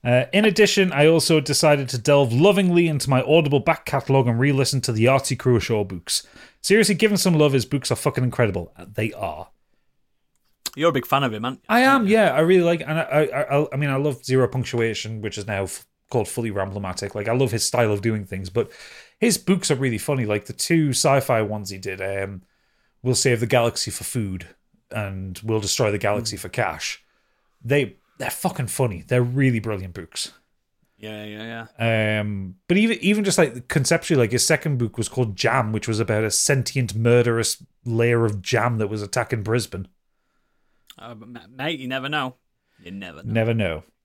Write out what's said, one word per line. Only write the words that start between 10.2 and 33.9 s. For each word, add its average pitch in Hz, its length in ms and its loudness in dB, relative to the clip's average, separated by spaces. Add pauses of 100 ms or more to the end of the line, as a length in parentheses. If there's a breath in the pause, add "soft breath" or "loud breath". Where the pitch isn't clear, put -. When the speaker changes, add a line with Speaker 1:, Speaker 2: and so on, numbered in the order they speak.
Speaker 2:
You're 156 140 2
a - 20 -4
big 135 140 -2
fan 139 160 2
of 127 100 0
him, 107 100 -6
man. 127 160 -6 (100)
Speaker 1:
I 233 120 4
am, 262 260 4
yeah. 202 260 4
I 135 80 2
really 175 240 6
like, 170 160 2
and 156 180 -4
I, 165 40 0
I, 143 580 0
I, 151 140 0
I - 20 -4
mean, 143 140 -2
I 135 60 0
love 139 280 -2
Zero 131 240 2
Punctuation, 113 760 -4
which 107 160 -8
is 98 80 -10
now 98 180 -2
f-, - 220 -10 (240)
called 110 180 0
Fully 117 220 -6
Ramblomatic. 98 640 -6
Like, 104 140 -4
I 113 40 0
love 127 200 2
his 117 120 -2
style 117 280 2
of 101 100 -2
doing 110 220 -2
things, 95 260 -10
but 113 200 -4 (500 loud breath)
his 220 180 2
books 185 320 0
are 147 60 4
really 123 220 -2
funny. 131 280 -2
Like, 104 200 -2
the - 60 -14
two 156 380 0
sci-fi 131 520 2
ones 104 280 -6
he 98 80 -12
did, 95 240 -8
um, 98 400 -6 (600)
We'll 127 120 0
Save 120 260 0
the 120 60 -2
Galaxy 117 440 0
for - 140 -10
Food 98 440 -6 (420)
and 95 540 -8
We'll 110 160 0
Destroy 101 300 0
the 101 80 -2
Galaxy 104 380 -2
Speaker 2:
Mm. - 40 -12
Speaker 1:
for 95 80 -12
Cash. 90 540 -6 (640)
They, 139 320 0 (220)
they're - 120 -6
fucking 165 380 -6
funny. 101 380 -4
They're 123 160 2
really 123 380 0
brilliant 95 340 -8
books. - 380 -12 (680)
Speaker 2:
Yeah, 107 260 -12
yeah, 113 420 -12 (120)
yeah. 110 420 0
Speaker 1:
Um, 98 360 -6 (100)
but 175 120 2
even, 226 220 2
even 208 240 2
just, 190 140 0
like, 127 300 0
conceptually, 156 520 0